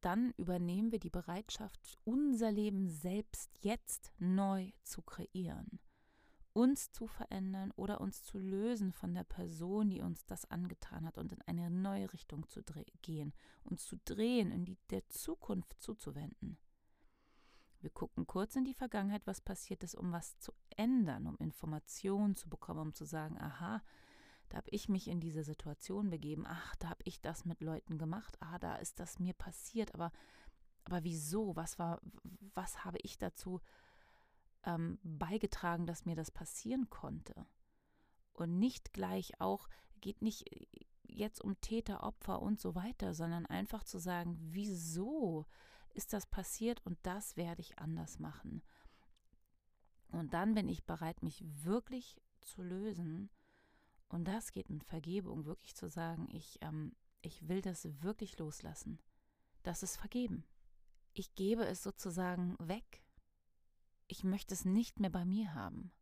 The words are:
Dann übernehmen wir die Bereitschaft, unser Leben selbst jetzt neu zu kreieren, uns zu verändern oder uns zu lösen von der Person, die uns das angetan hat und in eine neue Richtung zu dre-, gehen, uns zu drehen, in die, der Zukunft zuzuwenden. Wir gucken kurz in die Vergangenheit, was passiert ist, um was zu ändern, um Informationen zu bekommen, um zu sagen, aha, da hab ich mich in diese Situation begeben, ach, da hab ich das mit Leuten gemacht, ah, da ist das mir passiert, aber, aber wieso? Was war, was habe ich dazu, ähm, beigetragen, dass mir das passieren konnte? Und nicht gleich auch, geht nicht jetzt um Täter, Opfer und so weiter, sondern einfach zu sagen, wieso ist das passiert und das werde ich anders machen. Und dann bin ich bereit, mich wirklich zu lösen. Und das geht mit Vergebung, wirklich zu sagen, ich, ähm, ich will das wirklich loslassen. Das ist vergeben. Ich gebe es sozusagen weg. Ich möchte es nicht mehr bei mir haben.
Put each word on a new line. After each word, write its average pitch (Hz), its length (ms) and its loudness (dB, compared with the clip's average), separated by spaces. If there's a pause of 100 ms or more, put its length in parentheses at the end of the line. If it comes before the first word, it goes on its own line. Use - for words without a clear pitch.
Dann 226 380 4
übernehmen 180 540 4
wir 226 60 4
die 170 120 -2
Bereitschaft, - 920 -4
unser 240 460 6
Leben 202 380 4
selbst 180 640 -2 (100)
jetzt - 580 0
neu 190 540 4 (100)
zu - 200 -6
kreieren, - 760 -4 (760)
uns 254 360 8
zu - 160 -4
verändern 190 720 -2
oder 196 240 0
uns 196 240 -2
zu - 140 -6
lösen 196 540 4
von 175 220 -2
der 180 100 0
Person, 180 680 2
die 180 100 0
uns 170 240 -2
das - 260 -6
angetan 170 560 -2
hat 165 120 -6
und - 140 -4
in - 100 -10
eine 170 280 0
neue 196 420 2
Richtung - 360 -8
zu - 140 -10
dre-, - 240 -10 (160)
gehen, 151 320 -4 (280)
uns - 220 -4
zu - 200 -8
drehen, 220 460 6
in 175 140 0
die, 185 140 -6 (100)
der 190 220 0
Zukunft - 680 -4
zuzuwenden. - 760 -6 (1200)
Wir - 100 -6
gucken - 360 -2
kurz 196 300 0
in 262 80 6
die 262 100 0
Vergangenheit, 208 520 0
was 196 140 -4
passiert - 440 -4
ist, 165 100 -6
um 180 180 -2
was - 260 -4
zu - 140 -10 (240)
ändern, 220 500 6
um 147 120 -2
Informationen 190 1000 2
zu - 120 -8
bekommen, - 320 -4
um 156 140 -2
zu 151 120 -8
sagen, 156 320 -2
aha, 175 440 -4 (680)
da - 80 -4
hab - 120 -6
ich 208 180 -2
mich 190 200 4
in 170 120 2
diese 160 240 -2
Situation 180 680 -2
begeben, 151 360 -2
ach, - 300 -6
da 165 140 -2
hab - 160 -6
ich - 140 -8
das - 240 -2
mit 165 180 -2
Leuten 160 340 -2
gemacht, 165 440 -2
ah, 160 180 -8
da 175 180 -2
ist - 240 -6
das 175 180 -8
mir 180 140 2
passiert, - 640 -2
aber, 170 180 -2 (720)
aber 175 200 0
wieso? 165 520 0
Was 165 220 -4
war, 170 220 0 (540)
was - 300 -4
habe 180 180 -4
ich - 140 -8
dazu, 180 440 -2 (1040)
ähm, 170 380 2
beigetragen, 170 840 2
dass 165 180 -2
mir 165 120 2
das 160 140 -2
passieren 233 600 0
konnte? - 560 -6 (840)
Und 170 260 2
nicht 247 340 4
gleich 190 480 0
auch, 196 280 2 (320)
geht 196 200 -4
nicht - 240 0 (600)
jetzt - 360 -2
um 196 200 -2
Täter, 220 420 0
Opfer - 400 -2
und 208 180 2
so 180 140 0
weiter, 185 400 0
sondern 165 320 0
einfach 190 380 -2
zu - 140 -6
sagen, 175 400 0
wieso 175 1080 0 (460)
ist - 200 -4
das 202 140 0
passiert 226 580 0
und 175 180 -2
das 190 340 -4
werde 170 240 -2
ich - 180 -10
anders 160 400 -4
machen. 156 440 -6 (1500)
Und 165 260 -2
dann 196 200 6
bin 196 140 6
ich 175 160 0
bereit, 165 380 -2
mich 160 220 -4 (200)
wirklich 240 560 0 (200)
zu - 220 -10
lösen. 180 680 -2 (800)
Und 170 180 -2
das 214 260 -2
geht - 180 -6
mit 151 140 -6
Vergebung, 165 640 -2
wirklich - 280 -8
zu 175 140 -6
sagen, 165 420 -2
ich, - 320 -10
ähm, 156 340 -4 (260)
ich 156 260 -10
will 185 120 4
das 165 420 -4
wirklich 202 360 -2
loslassen. 156 600 -6 (600)
Das 175 200 -2
ist 185 140 -2
vergeben. 208 480 0 (680)
Ich - 220 -6
gebe 220 300 6
es - 180 0
sozusagen 180 760 0
weg. 180 460 -4 (1040)
Ich - 160 -6
möchte 190 300 2
es 175 100 -4
nicht 202 340 4
mehr 196 120 4
bei 175 140 0
mir 185 300 2
haben. 135 480 -4